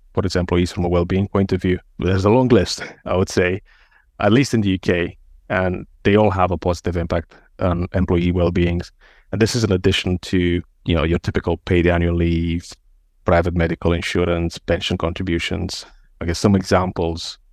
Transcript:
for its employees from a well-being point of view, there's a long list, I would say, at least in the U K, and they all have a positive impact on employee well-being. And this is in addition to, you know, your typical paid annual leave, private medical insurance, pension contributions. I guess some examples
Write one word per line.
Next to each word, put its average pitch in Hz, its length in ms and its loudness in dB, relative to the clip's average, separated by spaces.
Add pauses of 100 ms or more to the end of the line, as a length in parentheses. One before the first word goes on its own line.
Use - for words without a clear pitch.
(140)
for - 100 -2
its 92 120 -2
employees 90 360 0
from 90 120 -4
a 87 40 -2
well-being 90 400 0
point 98 240 0
of 92 80 0
view, 92 180 0 (200)
there's 95 260 0
a 101 60 4
long 127 180 4
list, 110 340 2 (220)
I 90 120 -2
would 92 120 0
say, 92 320 0 (580)
at 104 140 2
least 120 220 2
in 113 80 2
the 98 80 2
U 92 80 2
K, 87 400 -2 (320)
and 92 360 -2 (160)
they 101 140 4
all 107 140 4
have 90 200 0
a 87 80 -2
positive 90 380 -4
impact 85 380 -4 (240)
on 90 340 -2
employee 90 400 2
well-being. 87 480 0 (520)
And 98 80 -4
this 110 140 2
is 117 100 0
in 101 80 0
addition 92 460 0
to, 87 440 -2 (240)
you 85 80 0
know, 78 100 2
your 85 140 0
typical - 400 -2
paid 87 280 2
annual 85 280 2
leave, 85 580 -2 (520)
private 85 300 2
medical 85 380 0
insurance, 85 640 -2
pension 87 400 -4
contributions. 87 880 -4 (360)
I - 40 -8
guess 82 140 -4
some 104 180 4
examples 90 800 -2 (140)